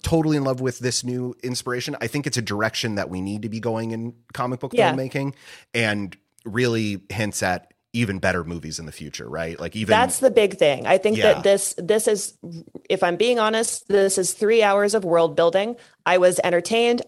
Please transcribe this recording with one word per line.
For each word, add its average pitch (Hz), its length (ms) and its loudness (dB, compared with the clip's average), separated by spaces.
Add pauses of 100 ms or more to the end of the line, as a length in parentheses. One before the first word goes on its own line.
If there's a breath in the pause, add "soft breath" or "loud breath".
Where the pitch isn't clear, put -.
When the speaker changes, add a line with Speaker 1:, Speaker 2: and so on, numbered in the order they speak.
Speaker 1:
totally 156 320 2
in 139 80 0
love 131 160 0
with 131 180 -2
this 123 240 -2
new 123 400 -6
inspiration, 123 580 -6
I 117 60 -2
think 143 180 -4
it's - 120 -4
a 120 60 0
direction 107 540 -2
that 87 140 -4
we 92 100 -6
need 101 220 -4
to 113 60 -8
be 110 100 -8
going 113 320 -4
in 113 240 -8 (180)
comic 127 280 -6
book 135 120 -8
Speaker 2:
Yeah. 208 200 2
Speaker 1:
filmmaking, 135 420 -4 (400 loud breath)
and 104 420 0 (280)
really 113 640 -2
hints 101 340 -4
at 90 300 -2 (200)
even 101 280 -2
better 90 240 0
movies 78 340 -10
in 82 80 -14
the 76 60 -14
future, 69 360 -14
right? 82 300 -8
Like, 85 160 -8
even 110 160 -4
Speaker 2:
That's 226 300 4
the 262 100 6
big 202 260 2
thing. 143 300 2
I 190 120 4
think 214 180 2
Speaker 1:
Yeah. 220 160 6
Speaker 2:
that - 100 0
this, 196 360 2
this 208 280 0
is, 208 300 -2 (520)
if 185 140 0
I'm 175 140 0
being 233 240 2
honest, 220 480 -2
this 196 300 4
is 185 160 -2
three 220 280 4
hours 202 320 4
of 208 100 0
world 165 300 2
building. 185 400 2 (300 soft breath)
I 180 140 4
was 180 260 6
entertained. 226 640 0